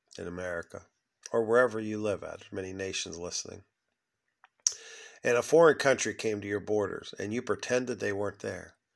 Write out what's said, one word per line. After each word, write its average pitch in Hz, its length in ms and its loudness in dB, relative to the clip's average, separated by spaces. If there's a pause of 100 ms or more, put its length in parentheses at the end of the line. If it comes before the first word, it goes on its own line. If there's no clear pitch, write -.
(160)
in 90 100 -8
America, 87 540 -8 (500)
or 117 120 4
wherever 113 360 6
you 107 180 -4
live 104 260 -2
at, 82 280 -14
many 95 220 -6
nations 95 440 -6
listening, 90 460 -8 (1600)
and 123 140 4
a 120 40 2
foreign 156 360 8
country 117 360 4
came 104 280 -4
to 98 60 -8
your 101 120 -2
borders, 98 580 -2
and 101 160 -6
you 123 80 -4
pretended 123 580 -2
they 107 120 -2
weren't 101 280 -4
there. 90 340 -10 (220)